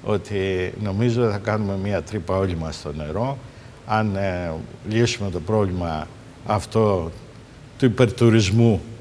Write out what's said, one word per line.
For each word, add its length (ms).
ότι 760
νομίζω 500
θα 60
κάνουμε 460
μία 180
τρύπα 360
όλοι 180
μας 200
στο 180
νερό, 440
αν, 280
ε, 360
λύσουμε 400
το 100
πρόβλημα 680
αυτό 680
του 80
υπερτουρισμού 960